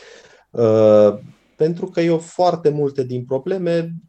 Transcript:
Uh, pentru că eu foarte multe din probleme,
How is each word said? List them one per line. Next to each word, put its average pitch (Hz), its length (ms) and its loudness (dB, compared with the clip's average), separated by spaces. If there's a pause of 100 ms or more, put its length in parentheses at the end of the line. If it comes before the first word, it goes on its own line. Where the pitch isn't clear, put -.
(500)
Uh, 107 720 4 (360)
pentru 170 300 -4
că 180 160 -4
eu 170 160 0
foarte 170 520 -2
multe 139 340 -2
din 123 220 -8
probleme, 170 640 -4 (180)